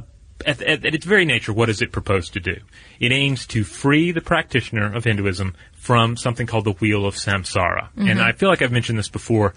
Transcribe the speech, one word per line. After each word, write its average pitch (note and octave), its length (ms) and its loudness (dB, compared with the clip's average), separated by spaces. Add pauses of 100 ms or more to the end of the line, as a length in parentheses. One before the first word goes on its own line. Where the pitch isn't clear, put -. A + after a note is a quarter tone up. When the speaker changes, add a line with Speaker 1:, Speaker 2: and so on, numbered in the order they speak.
(440)
Speaker 1:
at, C#3 160 -2
at, C#3 240 -2
at C#3+ 100 0
its D#3 120 -4
very G3 180 4
nature, A#2 280 0
what A2+ 140 2
does G#2+ 160 0
it - 100 -6
propose F#2+ 380 -2
to G2+ 100 -8
do? F2+ 160 -4 (420)
It A#2+ 140 2
aims C#3 360 0
to A2+ 140 0
free D3+ 480 2
the E3 100 -2
practitioner A#2 720 -2
of A2+ 120 -4
Hinduism G2 500 -2 (200)
from A#2 420 2
something A#2+ 320 -4
called G#2+ 160 0
the G#2+ 80 0
Wheel G#2 340 0
of G2 80 -2
Samsara. - 760 -2
Speaker 2:
Mm-hmm. G3+ 180 0
Speaker 1:
And A2 120 2
I A#2 120 4
feel G3 160 2
like F3 120 4
I've B2+ 120 0
mentioned A#2 260 0
this G2+ 100 -4
before G#2+ 480 0